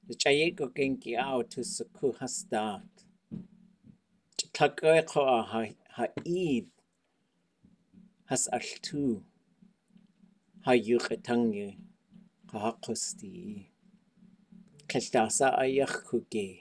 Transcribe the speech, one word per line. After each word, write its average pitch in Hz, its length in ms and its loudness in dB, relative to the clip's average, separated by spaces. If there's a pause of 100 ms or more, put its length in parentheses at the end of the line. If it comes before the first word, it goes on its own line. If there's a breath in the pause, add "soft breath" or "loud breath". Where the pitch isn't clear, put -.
Y 120 80 -10
jai 147 400 4
go 139 200 -4
gengi 135 440 -2
aw 131 220 0
to - 180 -6
suku - 600 -4
hastat. 107 840 -6 (1300)
Tlagoi 156 680 4
ko 143 240 2
a 120 140 4
ha, 113 200 -2 (340)
ha 117 100 -2 (180)
idd. 165 460 0 (1600)
Has - 180 -2
altu. - 560 -4 (1600)
Ha 131 80 4
yw 117 260 4
chatangi. 113 720 0 (840)
Ha 110 60 -8
ha 110 220 -2
costi. - 880 -10 (1200)
Celltasa 123 640 2
a 135 160 2
yach 135 300 0 (100)
kuge. 107 400 -4 (120)